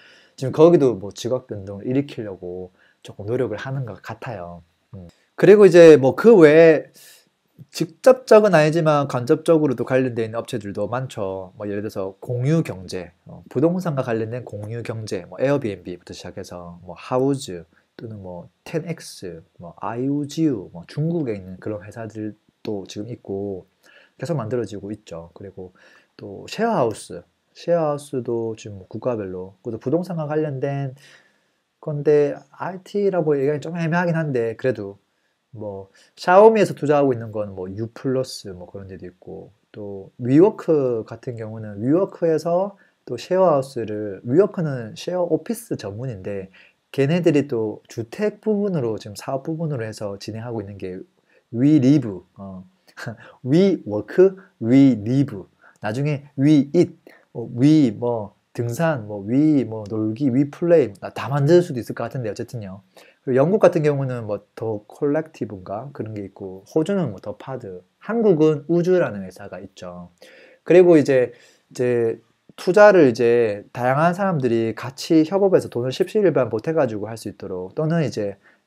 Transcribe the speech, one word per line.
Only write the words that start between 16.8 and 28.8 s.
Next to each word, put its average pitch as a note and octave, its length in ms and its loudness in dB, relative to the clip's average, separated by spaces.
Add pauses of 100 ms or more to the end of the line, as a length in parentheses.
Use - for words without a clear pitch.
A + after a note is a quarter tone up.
뭐 F2 140 -16
하우즈 B2+ 680 -2 (320)
또는 A2 240 -14
뭐 F2+ 280 -16 (140)
텐엑스, D#3 800 -12 (140)
뭐 E2+ 200 -18
아이오지우, C#3 920 -4
뭐 E2+ 160 -16
중국에 D3+ 480 -4
있는 F#2 240 -14
그런 G#2 240 -8
회사들도 G#2+ 1040 -12
지금 G#2+ 220 -12
있고 G2 580 -10 (500)
계속 D#3 180 -6
만들어지고 G#2+ 560 -6
있죠. E2 420 -16
그리고 F#2 400 -18 (440)
또 G2 320 -16
쉐어하우스, B2+ 760 -4 (300)
쉐어하우스도 C3+ 1040 -4
지금 G#2 220 -16
뭐 F#2 80 -20